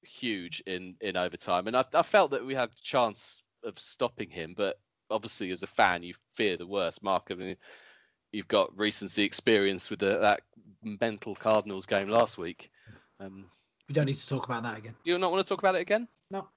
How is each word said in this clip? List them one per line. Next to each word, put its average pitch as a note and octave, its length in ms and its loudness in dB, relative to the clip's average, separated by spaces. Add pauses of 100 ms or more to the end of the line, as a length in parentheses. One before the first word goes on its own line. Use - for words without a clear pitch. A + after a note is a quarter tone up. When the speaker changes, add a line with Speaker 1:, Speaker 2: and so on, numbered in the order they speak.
Speaker 1:
huge F#2+ 640 -6
in, F#2 340 -8
in F#2+ 160 -2
overtime, F2+ 500 -2
and A#2 80 -2
I, B2+ 80 4 (100)
I E3 80 4
felt E3+ 300 4
that B2 140 -4
we C3 80 -4
had B2 160 -2
a - 120 -20
chance - 640 -2 (200)
of A2 160 -10
stopping - 500 -6
him. E2+ 280 -10
But G2 220 0 (300)
obviously, G#2+ 420 -4
as F#2 120 -6
a F#2+ 40 -10
fan, F2+ 360 4
you F2 100 -12 (180)
fear G2 260 2
the F2 100 -10
worst, F#2 340 -2
Mark. F#2+ 300 0
I F#2 40 -4
mean, F#2 200 -8 (800)
you've G2+ 160 -6
got G2 280 4
recency G#2 460 0
experience G2 640 2
with G2+ 100 -6
the, G2+ 200 2
that G#2 220 4 (420)
mental G#2+ 500 -4
Cardinals G#2 520 0
game G2 240 0
last A2+ 280 4
week. F2 340 -10 (480)
Um, G3 260 -14 (420)
Speaker 2:
We C#3+ 60 -8
don't D3 120 4
need C3+ 120 0
to - 100 -10
talk C3 180 -4
about A#2+ 180 -6
that A2+ 140 -6
again. A2 260 -16
Speaker 1:
Do E3+ 80 0
you F3 60 4
not F3+ 140 2
wanna F#3+ 120 2
talk F#3+ 160 -2
about F#3+ 160 4
it E3+ 60 0
again? A3 260 0 (220)
Speaker 2:
No. G3 280 -8